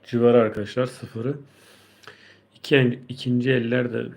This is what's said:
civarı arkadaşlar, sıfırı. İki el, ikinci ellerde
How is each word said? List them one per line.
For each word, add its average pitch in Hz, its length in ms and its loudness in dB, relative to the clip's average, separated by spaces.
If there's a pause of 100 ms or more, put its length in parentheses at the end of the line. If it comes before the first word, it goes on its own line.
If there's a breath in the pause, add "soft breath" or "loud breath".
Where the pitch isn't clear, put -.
civarı 120 360 4
arkadaşlar, 107 460 -2
sıfırı. 123 480 -8 (1200 soft breath)
İki - 220 2
el, 123 220 4 (100)
ikinci 123 420 -2
ellerde 117 560 -2 (100)